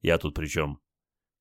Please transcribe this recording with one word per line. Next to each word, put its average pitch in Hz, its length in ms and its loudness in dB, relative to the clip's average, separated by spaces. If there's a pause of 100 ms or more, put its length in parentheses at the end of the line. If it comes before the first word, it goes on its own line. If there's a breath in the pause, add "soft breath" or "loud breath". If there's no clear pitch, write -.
«Я 82 160 4
тут 76 180 -4
при 78 120 -4
чём?» 71 340 -2 (600)